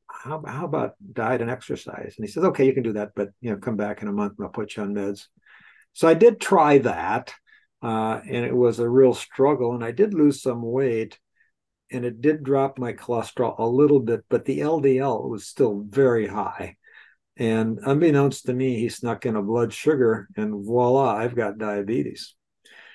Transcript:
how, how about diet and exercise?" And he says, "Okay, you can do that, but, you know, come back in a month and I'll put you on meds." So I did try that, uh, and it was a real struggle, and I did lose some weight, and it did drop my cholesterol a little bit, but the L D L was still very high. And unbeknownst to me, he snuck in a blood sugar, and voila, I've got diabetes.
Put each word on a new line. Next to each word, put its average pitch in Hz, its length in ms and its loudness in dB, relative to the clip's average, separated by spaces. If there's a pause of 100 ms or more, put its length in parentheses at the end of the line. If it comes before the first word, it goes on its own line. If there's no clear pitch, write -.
how, 147 380 -12
how 147 180 -8
about 143 300 -6 (180)
diet 117 280 -2
and 117 100 -4
exercise?" - 640 -12
And 113 80 -8
he 101 60 -12
says, 160 140 -2
"Okay, 139 200 2
you 131 80 6
can 127 80 0
do 113 120 -2
that, 104 220 -6
but, 101 140 -4 (120)
you 117 100 -6
know, 104 60 -4
come 107 200 -6
back 104 240 -4
in 107 60 -6
a 101 40 -4
month 101 260 -2
and 101 80 -8
I'll 90 60 -12
put 107 240 -10
you 110 60 -8
on 101 140 -6
meds." 101 320 -6 (680)
So - 140 2
I 165 80 8
did 226 260 6
try 147 380 6
that, 104 540 -2 (500)
uh, 110 440 -4
and 120 160 -4
it 123 120 -4
was 120 240 2
a 120 100 -2
real 127 240 6
struggle, 127 600 0
and 117 80 -8
I 117 80 -6
did 202 240 0
lose 147 260 4
some 120 220 -4
weight, 117 560 -2 (720)
and 123 140 -6
it 113 160 -8
did 151 220 0
drop 135 340 0
my 120 160 -6
cholesterol 120 680 -4
a 113 60 0
little 135 340 4
bit, 113 300 -2
but 120 160 0
the 143 160 -2
L 156 180 0
D 135 200 4
L 131 300 -2
was 107 180 -10
still 104 400 0
very 117 400 2
high. 95 480 -8 (640)
And 113 460 0
unbeknownst 143 640 2
to 127 60 -2
me, 127 260 -2
he 117 100 -2
snuck 117 360 -6
in 113 100 -2
a 104 80 -2
blood 113 280 0
sugar, 117 640 0
and 107 300 -6
voila, 123 500 2
I've 120 200 -4
got 110 240 -4
diabetes. 107 760 -6 (600)